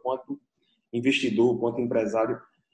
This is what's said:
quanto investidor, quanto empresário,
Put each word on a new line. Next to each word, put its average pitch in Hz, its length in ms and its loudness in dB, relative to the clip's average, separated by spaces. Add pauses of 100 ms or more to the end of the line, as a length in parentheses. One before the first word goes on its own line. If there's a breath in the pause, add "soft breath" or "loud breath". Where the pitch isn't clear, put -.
quanto 131 360 -6 (520)
investidor, 120 680 2
quanto 117 220 -2
empresário, 113 580 0 (340)